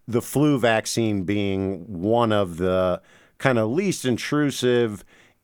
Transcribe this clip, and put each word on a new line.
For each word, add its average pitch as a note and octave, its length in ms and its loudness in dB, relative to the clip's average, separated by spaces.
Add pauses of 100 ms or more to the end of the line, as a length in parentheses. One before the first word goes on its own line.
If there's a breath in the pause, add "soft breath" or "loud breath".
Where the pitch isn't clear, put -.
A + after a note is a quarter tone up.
The A2+ 160 0
flu C#3+ 380 2
vaccine A2 640 0
being F#2+ 640 -2
one A2 440 2
of F#2+ 260 0
the F#2 440 0 (360 soft breath)
kind B2+ 200 2
of A2 100 0
least E3+ 360 -2
intrusive, B2 1000 0 (400 soft breath)